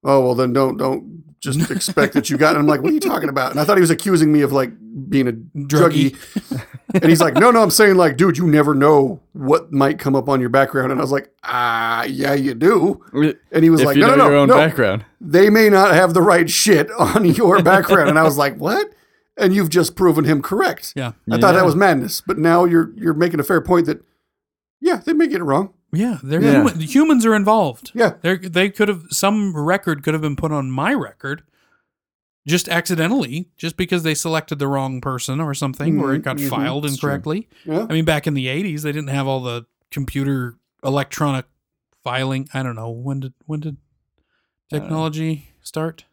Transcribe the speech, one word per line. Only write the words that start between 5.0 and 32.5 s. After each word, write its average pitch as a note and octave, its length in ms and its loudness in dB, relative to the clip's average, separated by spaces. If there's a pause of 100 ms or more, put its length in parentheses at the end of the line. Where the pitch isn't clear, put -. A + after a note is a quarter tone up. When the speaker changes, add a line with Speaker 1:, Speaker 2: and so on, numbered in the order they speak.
Speaker 1:
being C3 200 0
a A#2+ 40 -4
druggie. C#3+ 800 0
Speaker 2:
Druggie. - 520 -10
<laughs> - 140 -20 (140)
Speaker 1:
And F3+ 120 2
he's D#3+ 140 6
like, E3 140 2
"No, A3+ 160 6
no, A#3 100 4
I'm G3 120 2
saying, G3+ 240 4
like, D#3 200 2
dude, D#3+ 220 2
you F3 80 0
never D3+ 260 2
know C#3 480 2 (120)
what D3+ 400 -2
might C#3 260 0
come C3+ 160 -2
up C3+ 140 -2
on C3+ 100 0
your B2 100 -2
background." C3+ 440 0
And C3 80 -4
I - 20 -2
was B2 80 -4
like, C#3 180 -4 (140)
"Ah, A#2 600 -4
yeah, C#3 300 -4
you C3+ 200 -2
do." F3 500 0 (460)
And D#3+ 140 2
he E3 60 6
was D#3+ 100 4
Speaker 3:
If C3 60 4
Speaker 1:
like, C#3 100 2
Speaker 3:
you C#3+ 60 6
Speaker 1:
"No, A#3 80 6
Speaker 3:
know - 40 4
Speaker 1:
no, C#3+ 120 6
no, - 40 4
Speaker 3:
your C#3+ 80 4
own C#3+ 100 4
Speaker 1:
no. - 60 6
Speaker 3:
background. A#2+ 500 2 (160)
Speaker 1:
They F3+ 300 4
may G#3+ 180 6
not G3 240 6
have E3+ 220 4
the F3+ 80 4
right F3+ 260 4
shit E3 440 2
on - 320 0
<laughs> E3 100 4
your F#3+ 300 4
background." F#3 460 4
And D3+ 60 2
I D#3+ 60 4
was D3+ 140 2
like, C#3 220 -2
"What?" F#4+ 340 -4 (440)
And F#3+ 160 0
you've F#3+ 180 0
just E3 260 0
proven D#3+ 280 2
him D3+ 160 2
correct. - 540 -4
Speaker 2:
Yeah. B2 180 -8 (160)
Speaker 1:
I A2+ 120 -2
thought G3+ 140 4
that F#3 80 4
Speaker 3:
Yeah. - 0 -
Speaker 1:
was E3 120 2
madness, D#3+ 500 0
but - 140 -4
now E3+ 260 2
you're, E3 300 0
you're E3 200 -4
making E3 260 -2
a - 20 -2
fair D#3+ 180 0
point F3 260 2
that, D3 140 -4 (800)
yeah, D#4 240 0
they D#4+ 100 -2
may D#4 120 2
get B3+ 140 -4
it F3 40 -6
wrong. D3+ 300 0 (180)
Speaker 2:
Yeah, G3+ 300 -2
they're D3 180 -2
Speaker 3:
Yeah. C#4+ 120 4 (100)
Speaker 2:
human. A3+ 160 0
Humans C4 480 2
are A3 80 4
involved. G3+ 580 0
Speaker 1:
Yeah. A3 200 0 (100)
Speaker 2:
They're, F#3 160 0
they F#3 320 -2
could G#3 160 -2
have, F#3 240 -4
some G3 460 -2
record D#3 480 -4
could D#3 100 -2
have D#3 80 -4
been D3 140 -4
put D#3 160 -4
on C#3 180 -4
my D3+ 240 -4
record C#3 480 -10 (1040)
just E3+ 220 -2